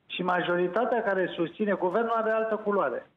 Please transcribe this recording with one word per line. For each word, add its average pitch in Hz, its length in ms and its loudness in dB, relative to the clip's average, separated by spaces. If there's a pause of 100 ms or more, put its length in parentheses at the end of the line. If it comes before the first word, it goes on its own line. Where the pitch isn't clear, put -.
și - 160 -6
majoritatea 180 800 0
care 190 320 0
susține 185 380 -2
guvernul 202 440 0
are 220 140 0
altă 220 260 0
culoare. 185 500 0 (100)